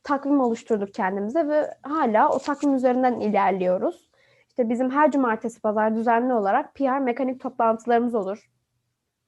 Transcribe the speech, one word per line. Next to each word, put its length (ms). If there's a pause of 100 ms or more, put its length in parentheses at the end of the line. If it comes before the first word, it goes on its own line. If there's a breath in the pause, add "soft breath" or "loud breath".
takvim 360
oluşturduk 540
kendimize 540
ve 340
hala 480
o 80
takvim 360
üzerinden 460
ilerliyoruz. 880 (380 soft breath)
İşte 200
bizim 220
her 200
cumartesi 500
pazar 360
düzenli 360
olarak 420
P 100
R 140
mekanik 420
toplantılarımız 720
olur. 360 (760)